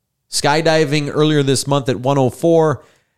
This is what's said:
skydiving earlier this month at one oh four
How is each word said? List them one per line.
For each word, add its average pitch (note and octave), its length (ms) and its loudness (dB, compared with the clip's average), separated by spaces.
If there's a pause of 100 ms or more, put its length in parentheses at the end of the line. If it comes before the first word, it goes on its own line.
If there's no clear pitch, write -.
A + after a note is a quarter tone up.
(300)
skydiving D3+ 840 0
earlier D3+ 300 2
this C3+ 240 -2
month C#3 200 -2
at A2+ 140 -2
one C#3 160 0
oh C3 120 2
four D#3+ 540 0 (340)